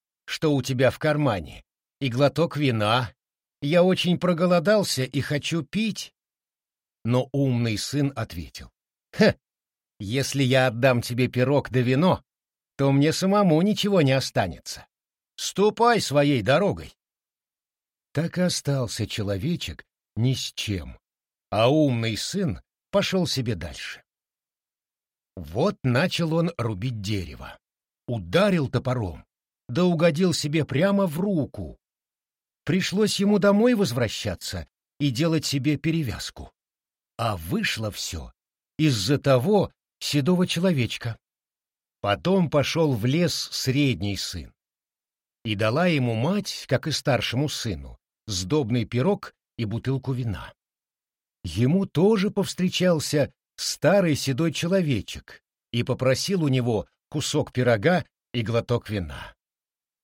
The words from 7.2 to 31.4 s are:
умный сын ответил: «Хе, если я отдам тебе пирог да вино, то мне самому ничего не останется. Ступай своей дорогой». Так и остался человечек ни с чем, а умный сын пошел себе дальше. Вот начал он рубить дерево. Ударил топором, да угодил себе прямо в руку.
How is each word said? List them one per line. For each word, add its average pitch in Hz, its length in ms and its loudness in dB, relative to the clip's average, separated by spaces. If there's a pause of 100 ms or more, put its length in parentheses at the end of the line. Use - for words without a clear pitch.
умный 120 460 0
сын 139 380 -2
ответил: - 560 -10 (440)
«Хе, 202 220 4 (600)
если 131 440 -2
я 131 240 4
отдам 120 340 2
тебе 120 260 -2
пирог 123 440 0
да 127 100 2
вино, 135 420 2 (540)
то 139 140 2
мне 143 200 4
самому 185 500 4
ничего 202 400 2
не 135 100 4
останется. - 760 -4 (480)
Ступай 214 640 2
своей 143 420 2
дорогой». 127 520 0 (1160)
Так 165 280 -4
и - 20 0
остался 139 640 -2
человечек 101 800 -4 (300)
ни 123 180 2
с - 200 -6
чем, 71 440 -6 (540)
а 110 180 4
умный 120 480 2
сын 170 420 -4 (320)
пошел 185 360 0
себе 120 280 -2
дальше. - 480 -12 (1300)
Вот 95 480 -4
начал 156 500 0
он 165 240 0
рубить 113 440 -4
дерево. 92 560 -8 (500)
Ударил 135 600 2
топором, 120 580 -4 (420)
да 156 180 0
угодил 175 480 2
себе 151 320 0
прямо 196 400 2
в 156 140 -4
руку. 139 580 -4 (880)